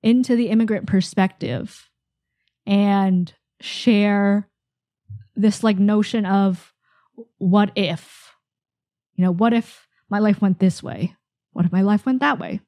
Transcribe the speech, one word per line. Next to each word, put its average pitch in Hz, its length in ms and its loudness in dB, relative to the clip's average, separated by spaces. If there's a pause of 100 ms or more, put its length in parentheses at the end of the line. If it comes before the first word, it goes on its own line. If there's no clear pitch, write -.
into 247 320 2
the 233 140 0
immigrant 214 360 0
perspective, - 1040 -2 (760)
and 196 680 0 (280)
share 202 880 0 (880)
this, 214 280 0
like, 208 160 2
notion 208 460 0
of 190 480 0 (640)
what 202 380 2
if, - 600 -8 (800)
you 180 80 -2
know, 185 80 2
what 220 220 0
if - 340 -6 (220)
my 202 100 -4
life 208 220 2
went 190 180 0
this 185 240 0
way? - 320 -8 (380)
What 175 120 -2
if 170 60 -2
my 185 100 0
life 202 240 0
went 262 140 -2
that 285 180 -2
way? - 300 -10